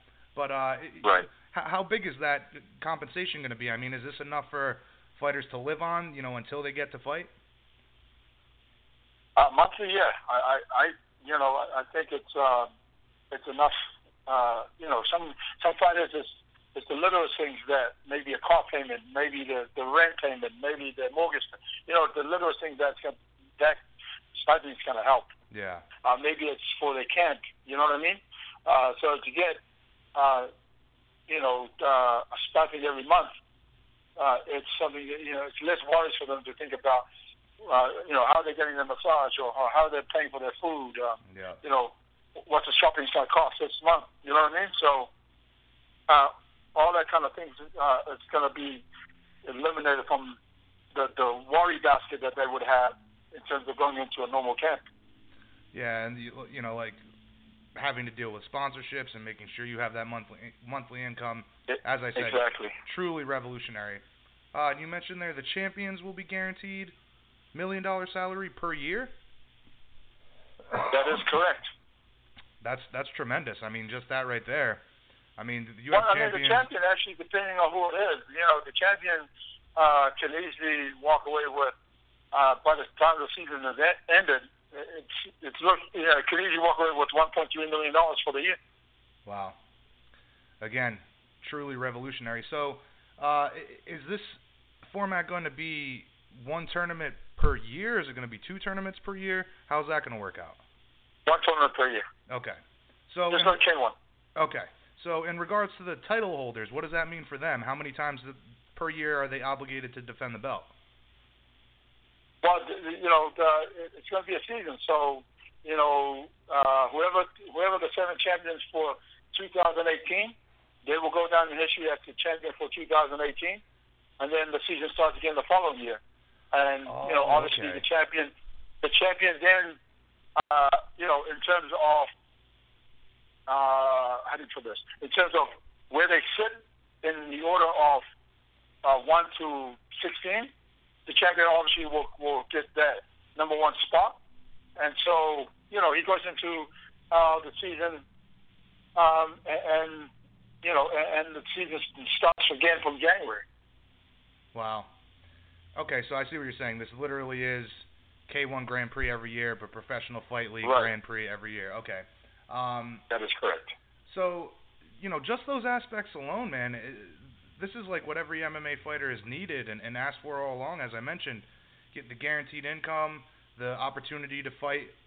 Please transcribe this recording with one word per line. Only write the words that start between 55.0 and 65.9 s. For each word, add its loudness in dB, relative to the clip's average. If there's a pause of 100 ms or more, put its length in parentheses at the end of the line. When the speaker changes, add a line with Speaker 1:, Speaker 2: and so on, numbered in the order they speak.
Speaker 1:
Yeah, -4
and -10
you, -12 (220)
you -12
know, -8
like, -10 (800)
having -6
to -12
deal -8
with -14 (100)
sponsorships -8
and -16
making -14
sure -10
you -10
have -4
that -8
monthly, -14 (280)
monthly -12
income, -10 (240)
Speaker 2:
It, -4
Speaker 1:
as -2
I -6
said, -4
Speaker 2:
exactly. 0 (260)
Speaker 1:
truly -6
revolutionary. -8 (560)
Uh, 0
you -12
mentioned -12
there -8
the -12 (120)
champions -6